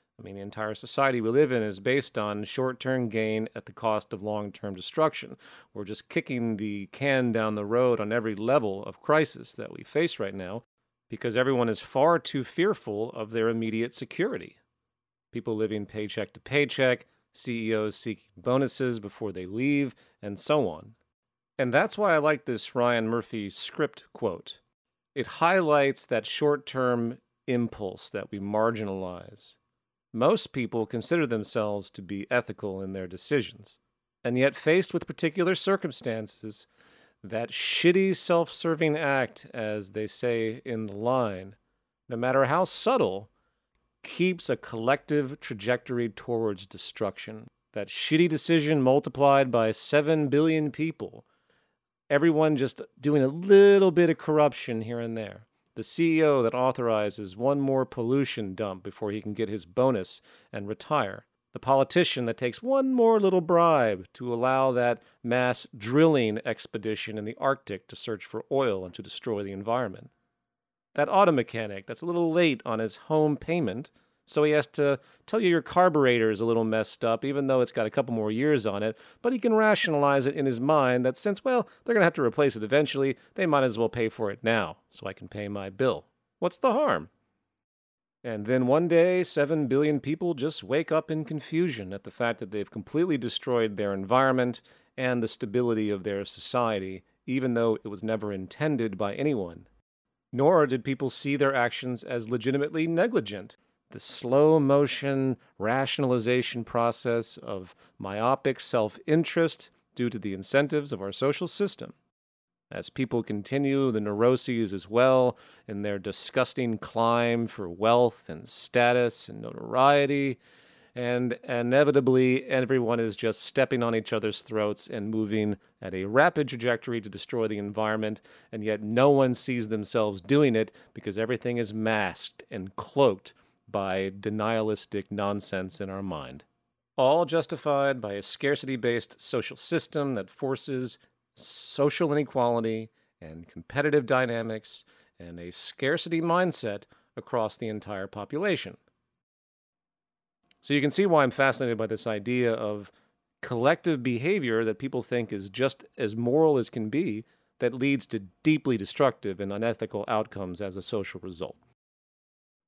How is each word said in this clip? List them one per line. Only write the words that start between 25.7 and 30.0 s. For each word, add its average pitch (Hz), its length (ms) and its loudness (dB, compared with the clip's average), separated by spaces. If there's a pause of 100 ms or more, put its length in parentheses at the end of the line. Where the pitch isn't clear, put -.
that 110 200 -2
short-term 127 920 -2 (300)
impulse 113 640 -4
that 101 200 -8
we 101 100 -10
marginalize. 101 1160 -4 (580)